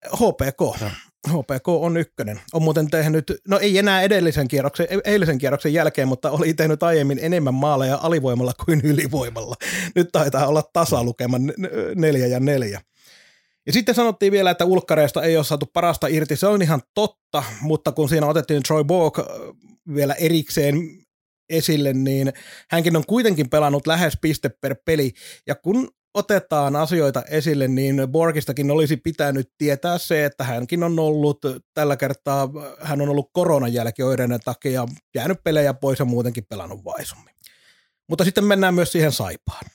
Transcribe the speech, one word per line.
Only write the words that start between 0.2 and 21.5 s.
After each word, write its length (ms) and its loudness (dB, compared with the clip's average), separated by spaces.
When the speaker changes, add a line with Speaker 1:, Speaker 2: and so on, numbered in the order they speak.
Speaker 1:
K. 240 -2
Speaker 2:
Joo. 100 -4
Speaker 1:
H 180 -2
P 160 -4
K 60 -6
on 280 0
ykkönen. 440 -6
On 100 0
muuten 280 2
tehnyt, 420 0
no 100 2
ei 200 2
enää 240 4
edellisen 460 2
kierroksen, 420 0
e-, 200 -2
eilisen 280 2
kierroksen 340 0
jälkeen, 360 2
mutta 220 -2
oli 240 0
tehnyt 280 0
aiemmin 400 2
enemmän 320 0
maaleja 480 0
alivoimalla 500 0
kuin 160 2
ylivoimalla. 760 -2
Nyt 180 2
taitaa 340 2
olla 160 2
tasalukema 680 0
n-, 200 -2
n-, 120 -6
neljä 320 2
ja 140 0
neljä. 400 -2
Ja 60 -6
sitten 220 2
sanottiin 380 2
vielä, 180 4
että 140 0
ulkkareista 580 2
ei 140 2
ole 80 2
saatu 280 -2
parasta 340 0
irti. 300 0
Se 100 0
on 160 4
ihan 200 2
totta, 500 -2
mutta 320 0
kun 160 0
siinä 180 2
otettiin 360 0
Troy 220 2
Bork, 340 2
äh, 60 -4
vielä 200 0
erikseen 600 0
esille, 440 0